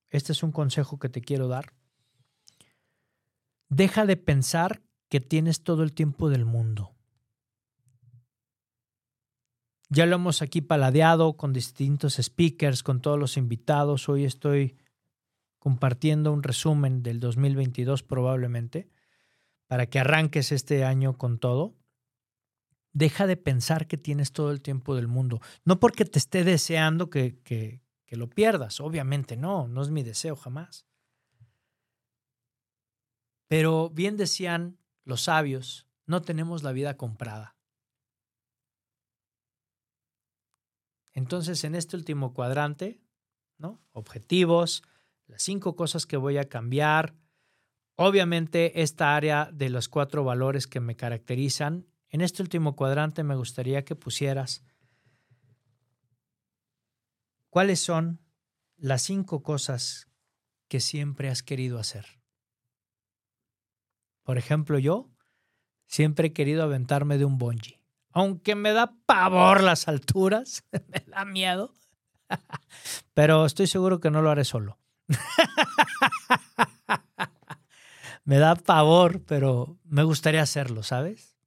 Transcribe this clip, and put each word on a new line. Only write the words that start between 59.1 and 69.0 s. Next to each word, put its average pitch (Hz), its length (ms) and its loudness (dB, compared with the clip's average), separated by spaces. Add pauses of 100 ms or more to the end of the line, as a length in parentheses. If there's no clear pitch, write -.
cosas - 640 -6 (600)
que 135 120 -4
siempre 143 480 -6
has 127 140 -6
querido 127 360 -6
hacer. 104 280 -10 (2250)
Por 127 140 -2
ejemplo, 147 400 -2
yo 160 320 -2 (760)
siempre 156 420 0
he 151 40 -12
querido 156 300 0
aventarme 143 560 0
de 139 60 2
un 139 140 0
bungee. 117 440 -6 (320)
Aunque 196 400 0
me 208 180 0
da 233 220 0 (120)